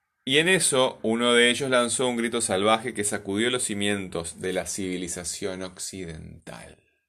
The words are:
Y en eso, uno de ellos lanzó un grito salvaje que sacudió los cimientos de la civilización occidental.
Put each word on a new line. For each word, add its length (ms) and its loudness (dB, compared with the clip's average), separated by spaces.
Y 140 2
en 100 4
eso, 540 4
uno 320 2
de 160 8
ellos 180 0
lanzó 380 2
un 100 0
grito 240 -2
salvaje 540 2
que 80 -2
sacudió 480 -2
los 140 -2
cimientos 760 -4
de 120 -4
la 140 -2
civilización 960 -6
occidental. 1160 -12